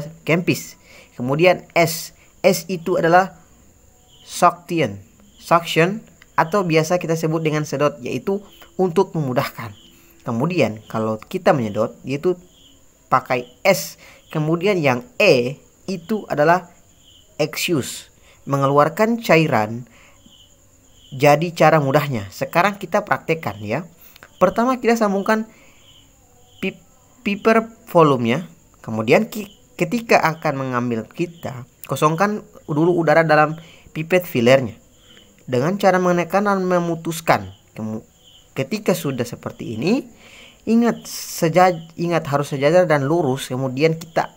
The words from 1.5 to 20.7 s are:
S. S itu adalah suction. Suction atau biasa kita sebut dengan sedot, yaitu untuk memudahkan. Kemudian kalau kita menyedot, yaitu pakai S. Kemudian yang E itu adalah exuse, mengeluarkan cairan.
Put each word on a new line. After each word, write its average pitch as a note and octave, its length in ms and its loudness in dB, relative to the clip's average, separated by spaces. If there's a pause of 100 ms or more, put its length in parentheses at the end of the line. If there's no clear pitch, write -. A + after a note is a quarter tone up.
S. - 400 -2 (240)
S F#3 320 2
itu F3 240 -4
adalah F3 400 2 (880)
suction. D#3+ 800 -2 (320)
Suction E3+ 640 0 (400)
atau F3 240 0
biasa D#3+ 320 0
kita E3 240 -2
sebut E3 240 -2
dengan D3+ 240 -2
sedot, C#3+ 320 -2
yaitu C3 400 -6 (400)
untuk F#3 320 0
memudahkan. B2+ 640 -4 (480)
Kemudian A#2+ 640 -2
kalau A2 320 -4
kita F#3 320 -2
menyedot, A2 560 -2
yaitu E3 320 -4 (720)
pakai B2+ 400 0 (160)
S. - 320 0 (320)
Kemudian E3+ 480 -2
yang C3 240 0 (160)
E C#3+ 400 2 (320)
itu F#3+ 400 -6
adalah E3 400 2 (720)
exuse, - 720 -4 (320)
mengeluarkan D3 760 2
cairan. B2+ 680 0 (1200)